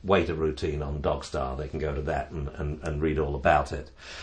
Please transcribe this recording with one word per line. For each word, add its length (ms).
waiter 300
routine 460
on 220
Dogstar. 560
They 100
can 120
go 140
to 80
that 280
and, 240
and, 280
and 200
read 160
all 160
about 380
it. 180